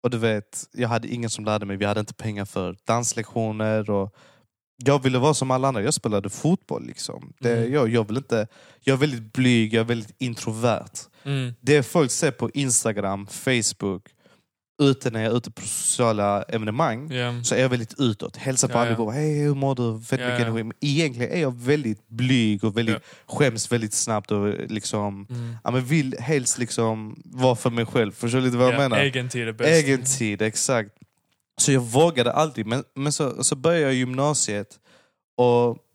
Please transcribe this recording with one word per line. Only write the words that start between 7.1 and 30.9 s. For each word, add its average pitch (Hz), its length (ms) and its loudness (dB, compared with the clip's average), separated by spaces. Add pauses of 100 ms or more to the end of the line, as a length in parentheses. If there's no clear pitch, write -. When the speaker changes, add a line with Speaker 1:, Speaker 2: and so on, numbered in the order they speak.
Speaker 1:
Det, 120 180 0
Speaker 2:
Mm. 117 160 0
Speaker 1:
jag, 135 160 2
jag 113 180 2
vill 110 100 -4
inte, 113 300 -2 (320)
jag 131 140 2
är 131 40 2
väldigt 123 360 -2
blyg, 117 400 4
jag 117 80 4
är 113 40 0
väldigt 117 320 -4
introvert. 113 760 -2 (320)
Speaker 2:
Mm. 131 380 -4
Speaker 1:
Det 143 220 4
folk 147 280 2
ser 151 200 0
på - 180 -4
Instagram, 101 760 -2
Facebook, 104 760 -2 (800)
ute 135 300 4
när 110 120 -2
jag 110 100 0
är 123 40 2
ute - 140 -4
på - 100 -18
sociala 104 840 0
evenemang, 117 680 -4
Speaker 2:
Ja. 120 320 -4
Speaker 1:
så 117 120 0
är 110 60 2
jag 131 80 4
väldigt 120 300 -4
utåt. 113 380 -2
Hälsar 131 300 -2
på - 60 -4
Speaker 2:
Ja, 117 80 2
Speaker 1:
alla 120 100 0
Speaker 2:
ja. 113 60 0
Speaker 1:
och 113 80 0
bara, 110 100 -4
"Hej, 151 180 0 (100)
hur 147 120 2
mår 135 200 0
du?" 113 300 -2
Fett 131 140 -2
Speaker 2:
Ja, 123 60 -4
Speaker 1:
mycket 123 140 0
Speaker 2:
ja. 120 60 2
Speaker 1:
energi. 113 180 -2
Men 113 180 -8
egentligen 143 500 0
är 175 100 0
jag 131 160 0
väldigt 123 500 0
blyg 113 560 2
och 107 140 0
väldigt, 113 180 2
Speaker 2:
Ja. - 400 -14
Speaker 1:
skäms 117 360 0
väldigt 113 220 0
snabbt 107 380 -2
och 101 160 0 (220)
liksom, 104 600 -4
Speaker 2:
Mm. 117 340 -8
Speaker 1:
ja, - 80 -2
men 127 140 0
vill 131 340 0
helst 127 380 -2
liksom 110 680 -4
vara 127 300 2
för 123 140 -2
mig 117 160 0
själv. 110 260 0
Förstår 120 280 -2
du 127 60 2
lite 120 120 2
vad 127 100 6
jag 123 60 4
Speaker 2:
Ja, 117 40 2
Speaker 1:
menar? 131 200 2
Speaker 2:
egen 131 320 0
tid 120 180 -4
är 113 40 -6
bäst. 143 360 4
Speaker 1:
Egen 131 180 2
tid, 107 360 0
exakt. 110 480 0 (720)